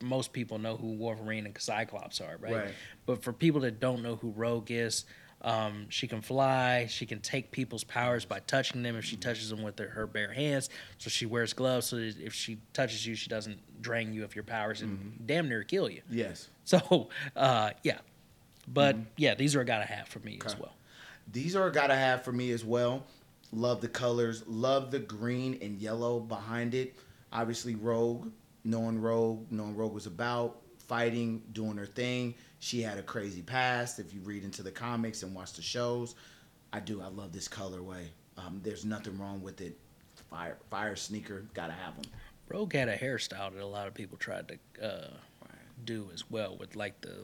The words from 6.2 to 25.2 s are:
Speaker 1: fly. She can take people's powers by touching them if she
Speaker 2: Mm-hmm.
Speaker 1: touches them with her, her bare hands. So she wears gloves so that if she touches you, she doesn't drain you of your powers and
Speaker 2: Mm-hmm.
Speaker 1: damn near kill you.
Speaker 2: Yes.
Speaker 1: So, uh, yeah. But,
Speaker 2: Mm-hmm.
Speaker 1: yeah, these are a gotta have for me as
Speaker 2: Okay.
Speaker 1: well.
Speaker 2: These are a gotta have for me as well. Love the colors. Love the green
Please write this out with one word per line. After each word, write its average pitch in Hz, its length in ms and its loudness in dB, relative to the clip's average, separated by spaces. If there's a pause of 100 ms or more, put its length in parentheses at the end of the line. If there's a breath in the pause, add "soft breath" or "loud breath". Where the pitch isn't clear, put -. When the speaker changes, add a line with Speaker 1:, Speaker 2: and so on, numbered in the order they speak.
Speaker 1:
fly. 127 680 4
She - 180 -4
can 110 140 -4
take - 320 -2
people's 120 320 -2
powers 123 400 2
by 98 160 -4
touching 127 440 0
them 120 120 -2
if 110 80 -4
she - 140 -4
Speaker 2:
Mm-hmm. - 120 -12
Speaker 1:
touches 110 200 -2
them 110 140 -4
with 104 160 -6
her, 98 100 -4
her 107 180 -2
bare 107 260 -2
hands. 143 360 2 (280 loud breath)
So - 120 -8
she - 160 0
wears 113 280 2
gloves 127 340 2
so 120 100 -2
that 110 220 -2
if 110 140 -8
she 110 260 -4 (140)
touches 113 320 0
you, 113 100 -2
she - 140 -6
doesn't 107 300 -4 (220)
drain 113 320 0
you 110 100 -4
of 104 100 -10
your 107 120 -8
powers 110 360 -2
and 104 160 -2
Speaker 2:
Mm-hmm. 110 280 -10
Speaker 1:
damn 151 240 2
near 110 140 0
kill 175 260 2
you. 69 200 -10
Speaker 2:
Yes. 107 380 -2 (160)
Speaker 1:
So, - 460 6 (260 loud breath)
uh, 117 360 6 (120)
yeah. - 160 2 (680)
But, 139 280 8
Speaker 2:
Mm-hmm. 110 80 -2 (140)
Speaker 1:
yeah, 135 180 6
these 143 200 4
are 135 60 4
a 120 40 0
gotta 110 200 2
have - 220 -6
for - 120 -12
me 107 240 -10
as 107 100 -4
Speaker 2:
Okay. 101 80 -8
Speaker 1:
well. - 140 -12 (560 loud breath)
Speaker 2:
These 151 240 0
are 190 120 6
a 170 40 2
gotta 139 240 8
have 127 280 6
for 127 80 -4
me 123 200 2
as 113 140 0
well. 120 400 4 (460 loud breath)
Love 117 300 2
the 120 60 0
colors. 120 600 2
Love 127 420 2
the 135 100 2
green 123 640 -2